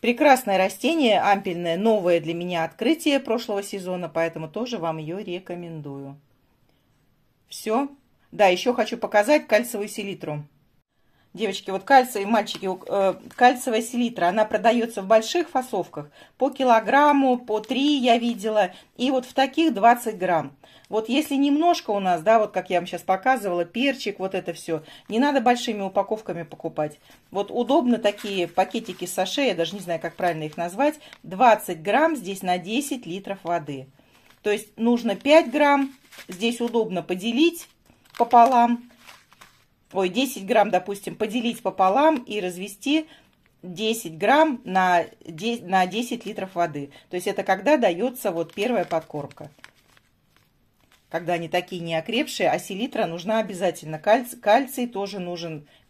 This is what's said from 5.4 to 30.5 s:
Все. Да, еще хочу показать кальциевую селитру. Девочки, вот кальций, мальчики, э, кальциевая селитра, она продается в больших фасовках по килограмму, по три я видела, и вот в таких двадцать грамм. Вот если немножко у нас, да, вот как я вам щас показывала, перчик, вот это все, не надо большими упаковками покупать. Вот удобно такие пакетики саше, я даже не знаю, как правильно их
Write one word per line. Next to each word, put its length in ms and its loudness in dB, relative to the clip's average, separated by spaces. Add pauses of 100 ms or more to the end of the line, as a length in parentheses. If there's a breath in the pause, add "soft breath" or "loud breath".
Все. 400 -4 (440)
Да, 160 4
еще 260 2
хочу 240 -2
показать 480 2
кальциевую 440 0
селитру. 540 -8 (920)
Девочки, 360 -6
вот 140 -6
кальций, 420 4
мальчики, 440 -2 (180)
э, 260 2 (220)
кальциевая 460 4
селитра, 460 -2
она 160 2
продается 580 0
в 60 -10
больших 420 2
фасовках 600 -6 (280 loud breath)
по 120 0
килограмму, 880 4
по 240 -4
три 360 0
я 200 4
видела, 540 0 (260 loud breath)
и 140 0
вот 140 0
в 80 -20
таких 400 2
двадцать 440 2
грамм. 360 -2 (360 soft breath)
Вот 180 -2
если 280 0
немножко 560 2
у 100 0
нас, 200 0
да, 160 4
вот 140 2
как 180 -4
я 100 2
вам 60 -8
щас 160 -8
показывала, 640 0
перчик, 560 -4
вот 160 -4
это 160 -6
все, 320 -6 (240 loud breath)
не 120 -2
надо 200 2
большими 420 0
упаковками 640 -4
покупать. 560 -8 (320 soft breath)
Вот 180 -4
удобно 480 2
такие 480 -2
пакетики 600 -2
саше, 380 -2
я 120 0
даже 200 -2
не 60 -10
знаю, 200 -6
как 140 -8
правильно 280 -2
их 140 -10